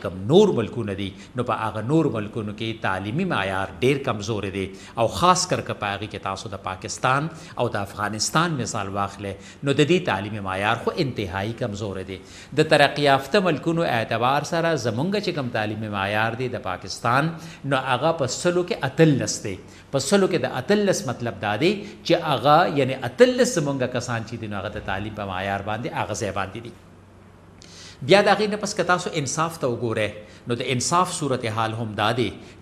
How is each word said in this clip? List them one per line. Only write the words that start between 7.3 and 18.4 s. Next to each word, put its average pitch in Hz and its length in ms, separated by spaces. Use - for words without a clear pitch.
او 120 100
د 101 40
افغانستان 107 800
مثال 98 380
واخلئ، 98 340
نو - 380
د 147 180
دې 180 220
تعلیمي 101 380
معیار 104 360
خو 233 100
انتهایی 101 580
کمزوری 98 480
دی. 92 100
د 156 140
ترقي 143 340
یافته 185 400
ملکونو 165 480
اعتبار 123 560
سره 165 200
زمونږ 185 400
چې 180 40
کوم 120 160
تعلیمي 107 400
معیار 107 460
دی 123 120
د 95 140
پاکستان، 117 520
نو 139 80
هغه 131 180
په 123 120
سلو 175 360